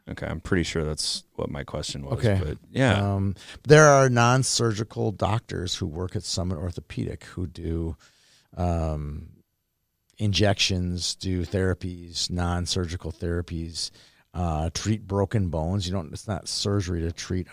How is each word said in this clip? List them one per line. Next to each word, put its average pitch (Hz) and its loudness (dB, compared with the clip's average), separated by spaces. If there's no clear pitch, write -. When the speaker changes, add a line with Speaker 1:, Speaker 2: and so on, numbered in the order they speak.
Speaker 1:
Okay, - -8
I'm 80 -6
pretty 90 2
sure 80 -2
that's - -4
what - -6
my 71 -8
question 73 -8
was, 69 -4
Speaker 2:
Okay. 101 4
Speaker 1:
but 73 -4
yeah. 101 2
Speaker 2:
Um, 98 0
there 151 10
are 135 8
non-surgical 117 2
doctors 92 -2
who 90 -2
work 82 -6
at 101 -4
Summit 90 -2
Orthopedic - -6
who 90 -8
do, 82 -4
um, 78 -2
injections, 95 2
do 90 -2
therapies, 90 -2
non-surgical 87 -2
therapies, 85 -4
uh, 82 0
treat 104 -2
broken 98 0
bones. 87 -2
You 90 -4
don't, 80 -6
it's - -12
not 98 -6
surgery 92 0
to 82 -2
treat - -4